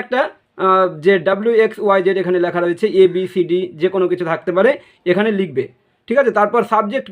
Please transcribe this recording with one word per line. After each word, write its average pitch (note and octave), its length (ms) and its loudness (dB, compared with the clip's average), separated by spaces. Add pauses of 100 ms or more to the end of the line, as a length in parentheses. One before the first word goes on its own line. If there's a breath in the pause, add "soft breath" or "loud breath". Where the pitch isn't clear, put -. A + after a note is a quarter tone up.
একটা, B3 180 -2 (440)
আহ, F#3+ 220 4 (180)
যে G3 80 6 (160)
ডাব্লিউ G#3+ 260 0 (100)
এক্স A3 200 -4
ওয়াই G3 200 4
জেড F#3+ 180 0
এখানে F3+ 240 0
লেখা F3 140 -2
রয়েছে, F3 260 -2 (140)
এ, F#3 40 8 (100)
বি, F#3 80 -2 (100)
সি, F#3 180 0
ডি F3+ 100 0 (200)
যে F#3 140 2
কোনো F#3+ 180 0
কিছু F3 180 -4
থাকতে E3 260 -4
পারে, G#3 140 4 (400 soft breath)
এখানে G#3 200 0 (100)
লিখবে, C3+ 240 -4 (440)
ঠিক A#3 120 -2
আছে? B3 180 2
তারপর G#3 220 2 (120)
সাবজেক্ট G#3+ 400 -2